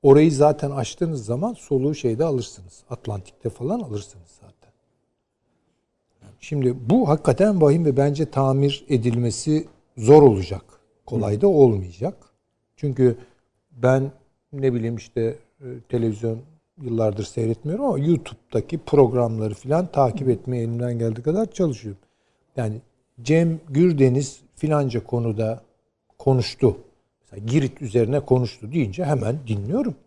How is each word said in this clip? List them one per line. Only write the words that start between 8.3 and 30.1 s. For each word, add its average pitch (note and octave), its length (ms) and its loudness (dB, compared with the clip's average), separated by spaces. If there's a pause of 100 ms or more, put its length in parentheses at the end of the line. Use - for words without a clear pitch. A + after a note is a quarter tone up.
tamir C3+ 580 0
edilmesi A#2+ 800 -2 (280)
zor C3+ 260 8
olacak. F#2+ 400 2 (440)
Kolay G#2 340 -4
da G3+ 80 2
olmayacak. A2+ 640 2 (640)
Çünkü B2+ 400 0 (560)
ben C3 400 0 (400)
ne C3+ 220 -2
bileyim A#2 220 -4
işte, A2+ 420 -6 (220)
e, C#3 60 -20 (220)
televizyon A2+ 500 -4 (440)
yıllardır A2 420 -2
seyretmiyorum B2 600 -6
ama G#3+ 140 -2
YouTube'daki D3+ 800 -4
programları A2+ 760 2
falan D#3+ 380 -2
takip C3 360 0
etmeye B2 340 -2
elimden A#2+ 360 -6
geldiği A2+ 240 -4
kadar F3 280 -2
çalışıyorum. A2 500 -4 (560)
Yani A2 240 -6 (420)
Cem E3 460 2
Gürdeniz C#3 720 2 (140)
filanca C#3+ 500 -2
konuda A2+ 580 -4 (560)
konuştu. B2+ 600 0 (420)
Mesela - 260 -16
Girit C3+ 360 -2
üzerine A#2+ 380 0
konuştu B2+ 520 -2
deyince D3 320 -4
hemen C3+ 420 -2
dinliyorum. B2 480 -4 (120)